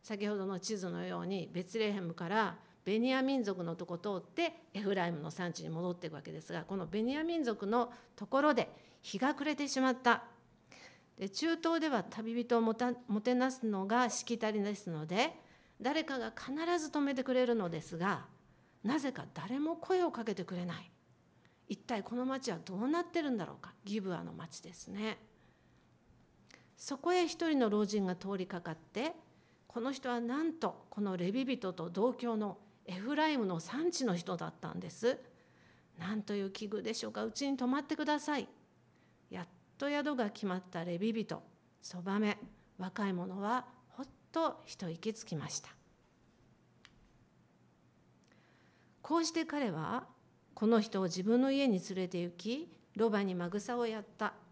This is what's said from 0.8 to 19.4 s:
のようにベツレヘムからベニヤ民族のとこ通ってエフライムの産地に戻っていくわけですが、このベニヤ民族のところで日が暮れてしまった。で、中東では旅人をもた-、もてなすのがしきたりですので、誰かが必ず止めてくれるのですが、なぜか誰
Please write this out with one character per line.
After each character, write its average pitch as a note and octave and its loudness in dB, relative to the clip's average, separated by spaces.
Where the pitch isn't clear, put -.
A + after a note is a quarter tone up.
の F3 -2
よ F3+ -2
う F3 -4
に F#3 -2
ベ F3 -2
ツ A3+ -4
レ G#3+ 4
ヘ G3+ 0
ム E3 -4
か E3+ -4
ら G3 2
ベ G#3+ 4
ニ B3 4
ヤ C4 4
民 C4 2
族 F#3 -2
の E3 -2
と E3+ -6
こ F3 -4
通 G#3 -2
っ - -6
て E4 -2
エ G3 -4
フ G3+ 2
ラ F3 4
イ F3 2
ム D#3 -2
の D#3 -4
産 F3 -4
地 - -8
に D#3+ -8
戻 E3+ -2
っ - -2
て F3 -6
い - -4
く D#3 -8
わ D3+ -10
け E3 -12
で D#3 -8
す E3+ -10
が、 E3 -4
こ G3 -4
の E3+ -4
ベ G3+ 0
ニ C4 2
ヤ D#4 -2
民 E4 0
族 A3+ 0
の A#3+ 2
と G#3 -10
こ C4+ 4
ろ D4+ 8
で A3+ 2
日 - -6
が C#4 4
暮 D4 0
れ C#4+ 0
て C#4+ -2
し C4 0
ま C4 6
っ B3 4
た。 A#3+ 4
で、 F#3+ -4
中 E4 0
東 E4 2
で D#4 2
は A#3 2
旅 A3 -6
人 A#3+ 4
を A3+ 8
も A3 4
た-、 B3 2
も G#3 2
て B3 2
な B3+ 4
す B3+ -6
の G3 0
が A#3 4
し - -2
き A#3 -2
た G#3+ 0
り G#3 2
で G#3 0
す G3 -6
の D#3+ -4
で、 A3+ 2
誰 D4+ 0
か C4+ -4
が A3 -4
必 - -8
ず D#4 -2
止 D4 0
め C#4+ 4
て B3+ 0
く C4 0
れ B3+ 6
る A#3+ 4
の F#3 0
で E3 -4
す - -8
が、 F3 0
な C#4 2
ぜ C4 0
か - -8
誰 G#3 -4